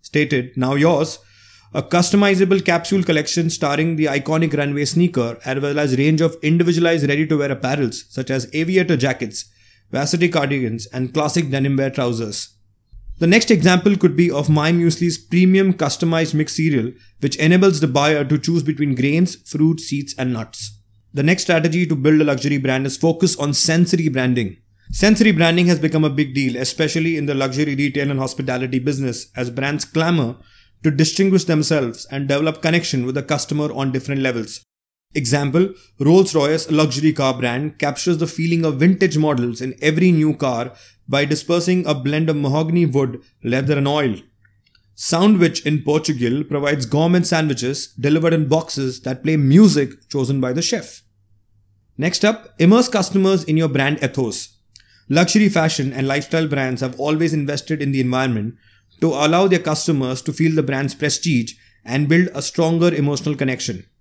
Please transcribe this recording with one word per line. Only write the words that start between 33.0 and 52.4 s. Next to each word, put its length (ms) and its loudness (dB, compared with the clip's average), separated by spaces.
with 80 -4
the 80 -4
customer 500 -4
on 200 -4
different 280 -4
levels. 400 -4
Example, 580 0
Rolls-Royce, 720 2
a 40 -2
luxury 420 2
car 180 0
brand, 460 -4
captures 400 -2
the 80 -2
feeling 400 -2
of 120 -4
vintage 380 2
models 460 0
in 180 -8
every 320 2
new 220 2
car 400 -4
by 160 0
dispersing 600 -2
a 80 0
blend 340 -2
of 80 0
mahogany 480 0
wood, 380 -2
leather, 360 0
and 100 0
oil. 280 0
Sandwich 720 2
in 180 0
Portugal 600 0
provides 400 -2
gourmet 380 2
sandwiches 760 -2
delivered 360 2
in 140 0
boxes 520 -2
that 220 -6
play 160 0
music 720 4
chosen 300 -2
by 120 -2
the 80 -4
chef. 420 -6
Next 280 -2
up, 340 0